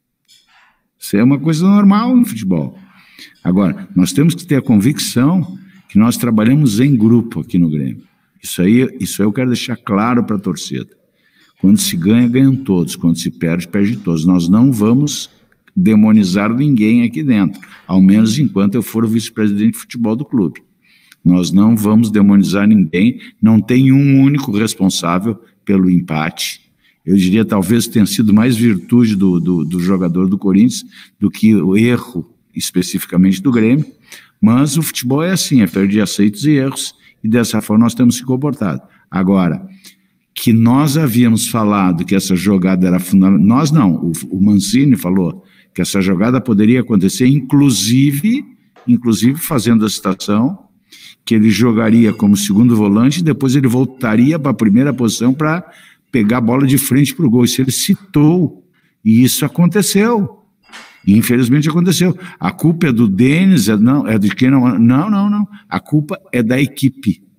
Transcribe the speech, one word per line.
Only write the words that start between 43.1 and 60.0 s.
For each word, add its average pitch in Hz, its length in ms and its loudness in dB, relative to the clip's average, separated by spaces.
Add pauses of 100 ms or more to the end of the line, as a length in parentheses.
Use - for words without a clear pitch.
nós 139 240 2
não, 117 240 2
o, 85 180 -4 (180)
o 95 120 -2
Mancini 104 540 2
falou 90 480 -4 (300)
que - 60 -4
essa 95 200 -4
jogada 98 400 0
poderia 113 400 2
acontecer, 101 460 0
inclusive, 143 1160 0 (420)
inclusive 120 520 0
fazendo 113 480 0
a 101 40 -4
citação, 104 680 -4 (680)
que 113 100 -2
ele 110 160 4
jogaria 113 600 2
como 104 240 2
segundo 107 380 2
volante 110 460 0
e 175 40 -4
depois 135 300 -2
ele 135 140 2
voltaria 127 720 0
pra 139 140 -4
primeira 117 400 0
posição 120 400 -2
pra 156 320 -4 (460)
pegar 117 280 0
a - 20 -2
bola 123 260 0
de 135 100 2
frente 135 380 0
pro 147 160 0
gol. 120 140 2
Isso 120 180 -2
ele 135 80 -2
citou, 160 960 0 (380)
e 113 180 4
isso 127 220 0
aconteceu. 202 1000 0 (640)